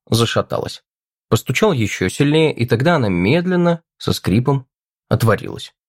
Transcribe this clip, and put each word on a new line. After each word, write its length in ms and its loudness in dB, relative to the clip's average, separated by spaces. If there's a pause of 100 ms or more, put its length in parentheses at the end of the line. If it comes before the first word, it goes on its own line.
зашаталась. 760 -2 (460)
Постучал 440 0
еще 360 -2
сильнее, 460 2
и 100 -4
тогда 320 2
она 120 0
медленно, 760 2 (160)
со 160 -2
скрипом, 520 0 (440)
отворилась. 640 -2 (140)